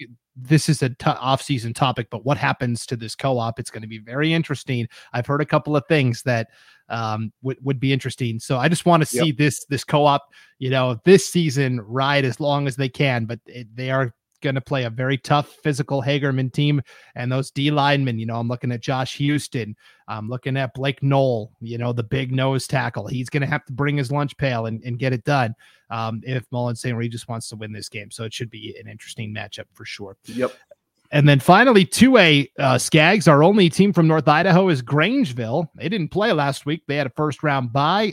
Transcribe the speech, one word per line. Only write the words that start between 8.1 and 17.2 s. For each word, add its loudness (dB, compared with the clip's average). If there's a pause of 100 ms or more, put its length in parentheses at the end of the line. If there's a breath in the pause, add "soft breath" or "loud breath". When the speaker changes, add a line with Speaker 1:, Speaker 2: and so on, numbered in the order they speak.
Speaker 1:
So -4
I 2
just -2
wanna 6
Speaker 2:
Yep. 0
Speaker 1:
see 2
this, 0
this -4
co-op, 2 (320 soft breath)
you -4
know, 0
this 6
season 0
ride 0
as -2
long 0
as -6
they -2
can, -2
but -8
it, -18
they -6
are 0 (280)
gonna -2
play -4
a -6
very -4
tough 0 (140)
physical -2
Hagerman -2
team. 0 (320 loud breath)
And -6